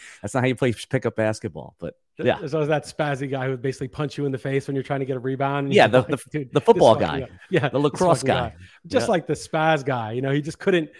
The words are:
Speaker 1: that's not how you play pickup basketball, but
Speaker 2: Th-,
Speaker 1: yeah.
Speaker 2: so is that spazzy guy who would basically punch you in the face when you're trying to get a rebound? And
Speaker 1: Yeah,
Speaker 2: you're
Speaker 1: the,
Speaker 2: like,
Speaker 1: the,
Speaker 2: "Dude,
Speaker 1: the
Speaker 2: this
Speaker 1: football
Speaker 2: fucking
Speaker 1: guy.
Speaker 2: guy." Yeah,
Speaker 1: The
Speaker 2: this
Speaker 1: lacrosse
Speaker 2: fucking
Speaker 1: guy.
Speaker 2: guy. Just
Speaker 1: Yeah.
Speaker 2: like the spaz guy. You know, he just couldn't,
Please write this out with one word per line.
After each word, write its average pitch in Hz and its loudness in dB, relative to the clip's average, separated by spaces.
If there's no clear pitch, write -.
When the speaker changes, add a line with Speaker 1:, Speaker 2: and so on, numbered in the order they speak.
Speaker 1:
that's 104 -8
not 127 2
how 127 2
you 123 0
play 123 0
pickup 120 -2
basketball, 107 -4
but 85 -10
Speaker 2:
Th-, - -2
Speaker 1:
yeah. - 0
Speaker 2:
so 156 -2
is 147 0
that 151 0
spazzy 143 -4
guy 131 -4
who 135 -4
would 127 -8
basically 135 -6
punch 147 -6
you 143 -2
in 139 -2
the 127 -6
face 139 -2
when 143 -6
you're 131 -2
trying 139 -4
to 131 -4
get 131 -4
a 123 -6
rebound? 139 -2
And 160 0
Speaker 1:
Yeah, 180 8
Speaker 2:
you're 107 4
Speaker 1:
the, 127 6
Speaker 2:
like, - -4
Speaker 1:
the, - -20
Speaker 2:
"Dude, 147 -6
Speaker 1:
the 147 2
Speaker 2:
this - -20
Speaker 1:
football 160 8
Speaker 2:
fucking 98 2
Speaker 1:
guy. 78 -2
Speaker 2:
guy." - -10
Yeah, 180 2
Speaker 1:
The 127 -2
Speaker 2:
this 147 2
Speaker 1:
lacrosse 165 2
Speaker 2:
fucking 135 -4
Speaker 1:
guy. 117 0
Speaker 2:
guy. - -20
Just 240 0
Speaker 1:
Yeah. 233 0
Speaker 2:
like 175 0
the 156 -2
spaz 156 0
guy. 117 -4
You 123 -4
know, 135 -2
he 147 0
just 156 -10
couldn't, 175 0